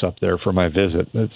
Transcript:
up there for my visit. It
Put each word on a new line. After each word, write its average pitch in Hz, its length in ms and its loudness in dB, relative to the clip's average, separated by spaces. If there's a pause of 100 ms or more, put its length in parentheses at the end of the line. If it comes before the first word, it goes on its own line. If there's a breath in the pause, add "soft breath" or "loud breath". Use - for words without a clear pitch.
up 90 180 -4
there 90 180 0
for 101 140 -2
my 90 140 2
visit. 90 480 0
It 113 220 -2